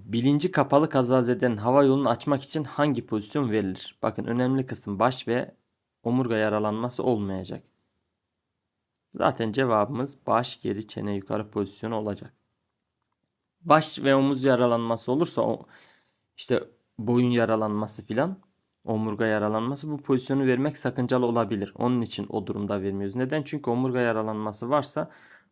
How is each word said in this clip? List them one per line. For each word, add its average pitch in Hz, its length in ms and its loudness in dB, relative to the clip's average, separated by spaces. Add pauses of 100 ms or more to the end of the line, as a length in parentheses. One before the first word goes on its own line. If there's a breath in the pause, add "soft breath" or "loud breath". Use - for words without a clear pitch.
bilinci 143 460 2
kapalı 147 380 4
kazazeden 123 680 2
hava 123 260 4
yolunu 135 260 4
açmak 135 340 0
için 156 200 -4
hangi 131 420 -2
pozisyon 113 460 -2
verilir? 98 500 -2
Bakın 110 240 -2
önemli 127 400 0
kısım 104 340 -8
baş 127 280 0
ve 120 280 -2 (480)
omurga 120 320 0
yaralanması 107 680 0
olmayacak. 98 600 -2 (1500)
Zaten 117 360 0
cevabımız 117 760 0
baş, 117 340 0
geri, 107 260 -6
çene, 104 280 -6
yukarı 107 360 -6
pozisyonu 110 440 -6
olacak. 104 380 -6 (1300)
Baş 156 380 4
ve 135 160 4
omuz 135 280 2
yaralanması 117 680 2
olursa 156 300 0
o, 113 240 -2 (720 soft breath)
işte - 260 0 (340)
boyun 120 320 2
yaralanması 110 760 0
filan, 156 320 -2 (480)
omurga 110 400 -2
yaralanması 110 640 -2
bu 147 60 -6
pozisyonu 135 480 0
vermek 131 320 0
sakıncalı 123 480 0
olabilir. 113 520 0
Onun 120 240 2
için 101 280 -4
o 107 180 -4
durumda 101 340 -4
vermiyoruz. 98 340 -4
Neden? 131 280 -2
Çünkü 143 260 -6
omurga 127 300 0
yaralanması 110 720 -2
varsa 147 420 -2 (400 soft breath)